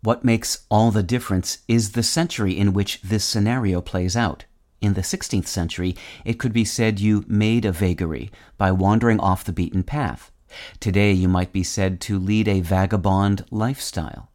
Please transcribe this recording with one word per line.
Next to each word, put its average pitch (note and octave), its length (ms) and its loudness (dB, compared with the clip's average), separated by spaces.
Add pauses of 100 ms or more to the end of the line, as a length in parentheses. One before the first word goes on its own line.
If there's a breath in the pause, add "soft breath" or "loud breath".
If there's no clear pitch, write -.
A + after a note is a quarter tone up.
What A#2 220 0
makes - 460 0
all A2 200 4
the G#2 120 2
difference F#2+ 560 -2 (100)
is A2+ 240 2
the A#2+ 100 0
century A2+ 560 0
in G2+ 140 4
which - 300 -2
this G2+ 220 -2
scenario G#2 560 0
plays F2+ 360 -2
out. G#2 280 -2 (360)
In G2+ 140 2
the F#2 100 -4
sixteenth - 440 -4
century, F2+ 480 -4 (280 loud breath)
it A2+ 140 -4
could A#2+ 140 -2
be A2+ 120 2
said A2 340 0
you G#2 300 2
made G#2+ 360 2
a G2+ 80 0
vagary E2 580 -2 (280 loud breath)
by F#2+ 140 4
wandering G#2+ 480 4
off F#2+ 240 0
the - 80 -8
beaten F2+ 300 -2
path. B2+ 500 -6 (480 loud breath)
Today, G2+ 320 2
you F#2 160 4
might F2+ 240 2
be F#2+ 100 -2
said F#2 400 -2
to G2+ 160 -2
lead G#2 300 0
a G2 120 2
vagabond F#2+ 880 2
lifestyle. A2 840 -6